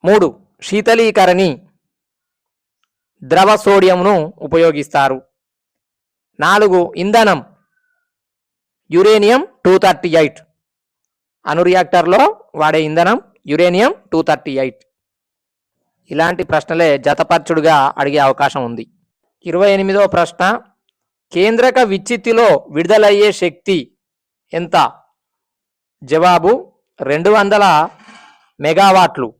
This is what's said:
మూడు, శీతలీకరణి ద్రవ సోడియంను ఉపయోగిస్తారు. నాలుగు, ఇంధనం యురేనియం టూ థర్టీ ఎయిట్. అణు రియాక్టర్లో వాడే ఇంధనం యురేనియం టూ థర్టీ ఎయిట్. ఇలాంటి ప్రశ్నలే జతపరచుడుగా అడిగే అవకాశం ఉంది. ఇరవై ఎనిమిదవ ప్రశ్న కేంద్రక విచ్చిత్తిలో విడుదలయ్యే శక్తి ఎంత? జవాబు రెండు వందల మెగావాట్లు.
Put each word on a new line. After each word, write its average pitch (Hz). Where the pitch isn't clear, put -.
మూడు, 185
శీతలీకరణి 208
ద్రవ 170
సోడియంను 190
ఉపయోగిస్తారు. 143
నాలుగు, 185
ఇంధనం 202
యురేనియం 214
టూ 180
థర్టీ 180
ఎయిట్. 147
అణు 160
రియాక్టర్లో 180
వాడే 156
ఇంధనం 175
యురేనియం 180
టూ 160
థర్టీ 151
ఎయిట్. 131
ఇలాంటి 165
ప్రశ్నలే 160
జతపరచుడుగా 160
అడిగే 143
అవకాశం 135
ఉంది. 113
ఇరవై 175
ఎనిమిదవ 196
ప్రశ్న 175
కేంద్రక 233
విచ్చిత్తిలో 226
విడుదలయ్యే 202
శక్తి 180
ఎంత? 170
జవాబు 170
రెండు 151
వందల 208
మెగావాట్లు. 170